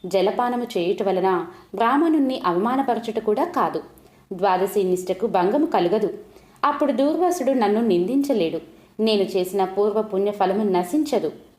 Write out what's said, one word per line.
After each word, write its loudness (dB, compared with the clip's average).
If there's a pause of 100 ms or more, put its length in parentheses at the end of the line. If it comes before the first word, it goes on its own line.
జలపానము 0 (140)
చేయుట -2
వలన 0 (300)
బ్రాహ్మణుణ్ణి 2
అవమానపరచుట 0
కూడా 0
కాదు. -2 (500)
ద్వాదశి 0
నిష్ఠకు -2
భంగము 2
కలుగదు. 0 (520)
అప్పుడు 2
దూర్వాసుడు 0
నన్ను 2
నిందించలేడు. 0 (400)
నేను 2
చేసిన -2
పూర్వ 0
పుణ్య -2
ఫలము 0
నశించదు. 0 (280)